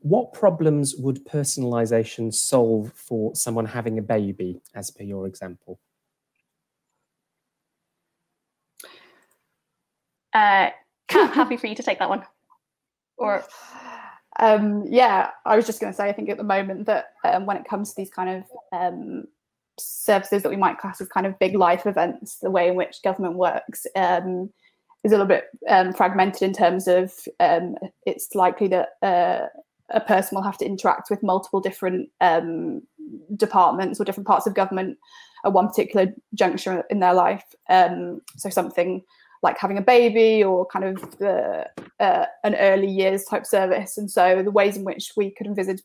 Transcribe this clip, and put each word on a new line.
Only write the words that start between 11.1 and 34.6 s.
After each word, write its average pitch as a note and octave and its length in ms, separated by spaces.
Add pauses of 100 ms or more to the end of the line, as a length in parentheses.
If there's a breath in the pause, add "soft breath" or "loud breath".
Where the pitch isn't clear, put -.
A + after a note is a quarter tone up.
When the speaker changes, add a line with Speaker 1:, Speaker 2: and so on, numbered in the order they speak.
Speaker 2:
<laughs> - 0
happy B3 220
for A#3+ 100
you G#3+ 80
to - 80
take G#3 160
that - 100
one. G3 140 (920)
Or G#3 260 (960 loud breath)
Speaker 3:
Um, G#3 480
yeah, A3+ 440 (160)
I G#3+ 100
was A3+ 100
just A3 140
gonna G3 140
say, G3+ 140
I G3+ 40
think G#3+ 160
at G#3 80
the - 80
moment G3 420
that, - 280 (100)
um, F#3+ 220
when G3 100
it - 80
comes G#3 260
to - 60
these G3 140
kind F#3 200
of, F#3+ 140 (260)
um, F3 540 (560)
services G3 640
that - 60
we G3 60
might F#3+ 220
class - 220
as F#3+ 80
kind F#3+ 180
of F#3+ 140
big F#3+ 160
life F3+ 300
events, F3 520
the F#3+ 140
way F3 160
in F3+ 80
which - 260
government F#3 320
works, - 500 (120)
um, F#3 540 (540)
is G#3+ 80
a - 20
little G3+ 120
bit, - 180 (240)
um, F#3 240
fragmented F#3+ 500
in F#3+ 100
terms F#3 360
of, F#3 240 (260)
um, E3+ 380 (280)
it's - 300
likely F#3 320
that, F3+ 220 (140)
uh, F3+ 440 (440)
a A3 100
person F#3+ 340
will F#3+ 80
have G3 160
to - 80
interact G3 440
with G3+ 120
multiple F#3+ 380
different, F#3 480 (120)
um, E3 640 (540)
departments F#3+ 640
or G3+ 40
different G3 220
parts G#3 220
of G3 60
government G3 440 (460 loud breath)